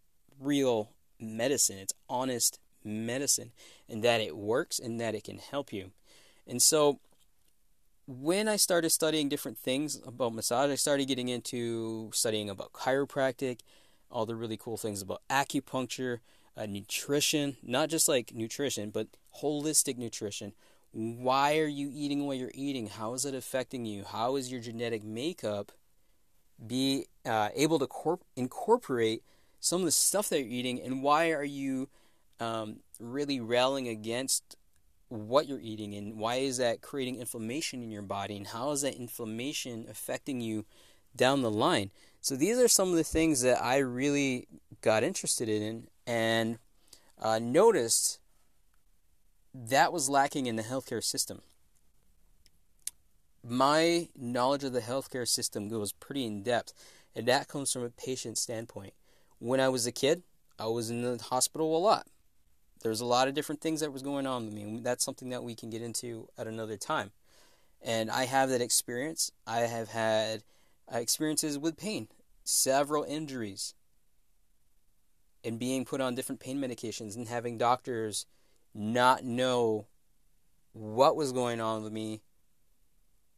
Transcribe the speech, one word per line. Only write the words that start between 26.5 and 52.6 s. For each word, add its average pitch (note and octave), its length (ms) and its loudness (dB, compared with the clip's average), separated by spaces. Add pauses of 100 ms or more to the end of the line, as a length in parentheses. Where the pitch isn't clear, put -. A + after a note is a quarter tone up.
be, C3 400 0 (200)
uh, A2 280 2
able D#3 240 4
to C3 80 0
corp-, - 380 -4 (120)
incorporate B2 840 2 (380)
some F#3 220 0
of - 20 2
the E3 80 2
stuff - 380 2
that D#3+ 100 2
you're A#2+ 80 -4
eating, B2 320 -2
and C3 220 -4
why D#3 280 6
are D3 140 0
you, C3+ 460 -4 (500)
um, A2+ 360 -4 (220)
really C3+ 400 -4
railing B2 480 2
against A2+ 680 -4 (520)
what B2 400 2
you're C3 120 -6
eating, G#2+ 340 -6
and G2+ 240 -8
why A#2 180 0
is C3 220 0
that A#2 240 0
creating C3 340 -6
inflammation B2 640 -6
in A2+ 80 -10
your G#2 120 -8
body, G2 340 -6
and G2 120 -10
how B2 240 -4
is C#3 100 0
that C3 120 -2
inflammation A#2+ 920 -6
affecting B2+ 520 -6
you A2 240 -2 (500)
down B2+ 280 6
the A2+ 80 2
line? A2 400 2 (300)
So C#3 160 -2
these G3+ 220 4
are A#3+ 100 8
some F#3+ 220 6
of F3 60 2
the D#3+ 80 4
things D#3+ 380 2
that B2 200 6
I B2+ 160 4
really C3+ 680 2 (320)
got A2 220 6
interested C3+ 460 0
in G#2+ 400 -2 (180)
and, A2+ 520 2 (600)
uh, A2 200 2
noticed C3 800 4 (1400)
that C3+ 380 4
was C#3 180 0
lacking C#3 360 2
in A2+ 100 -2
the A2 60 -2
healthcare A#2+ 400 -4
system. - 400 -4 (2000)